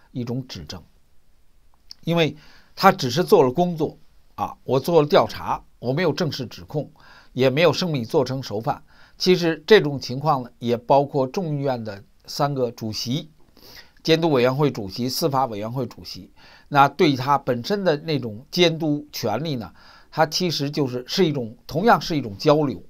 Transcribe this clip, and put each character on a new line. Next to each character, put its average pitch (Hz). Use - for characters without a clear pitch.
一 123
种 120
指 90
证， 85
因 165
为 156
他 190
只 143
是 151
做 170
了 127
工 175
作， 156
啊， 101
我 127
做 160
了 147
调 151
查， 110
我 117
没 156
有 175
正 170
式 120
指 92
控， -
也 131
没 139
有 165
声 180
明 135
做 135
成 131
熟 107
犯。 123
其 180
实 165
这 214
种 147
情 127
况 143
呢， 117
也 117
包 139
括 139
众 151
议 139
院 127
的 101
三 143
个 127
主 110
席、 139
监 160
督 165
委 127
员 127
会 143
主 107
席、 120
司 151
法 135
委 113
员 107
会 127
主 95
席， -
那 143
对 147
他 135
本 123
身 202
的 170
那 151
种 110
监 165
督 151
权 113
力 160
呢， 110
他 160
其 170
实 151
就 151
是， 123
是 -
一 156
种， 120
同 175
样 208
是 156
一 147
种 107
交 147
流， 123